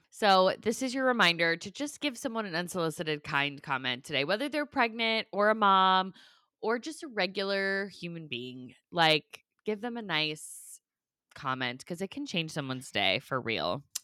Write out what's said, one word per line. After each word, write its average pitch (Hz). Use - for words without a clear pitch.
So 190
this 214
is 262
your 269
reminder 170
to 190
just 285
give 277
someone 226
an 180
unsolicited, 165
kind 143
comment 131
today, 139
whether 214
they're 294
pregnant 226
or 202
a 220
mom 190
or 226
just 302
a 320
regular 196
human 170
being. 127
Like, 156
give 208
them 240
a 240
nice 156
comment 131
'cause 170
it 196
can 285
change 165
someone's 131
day 98
for 135
real. 104